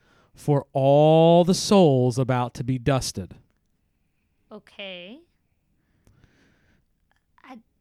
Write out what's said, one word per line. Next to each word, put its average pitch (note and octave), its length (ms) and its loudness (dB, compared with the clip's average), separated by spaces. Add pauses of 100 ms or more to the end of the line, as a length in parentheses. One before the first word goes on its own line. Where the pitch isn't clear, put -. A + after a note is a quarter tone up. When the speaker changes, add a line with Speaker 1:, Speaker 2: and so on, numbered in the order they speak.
(360)
Speaker 1:
for - 380 -4
all D#3 720 4
the F3+ 120 0
souls B2+ 640 2
about B2 360 -4
to - 80 -10
be B2+ 140 -6
dusted. A#2+ 580 -6 (1200)
Speaker 2:
Okay. G3+ 640 -20 (2250)
I C4+ 140 -20 (240)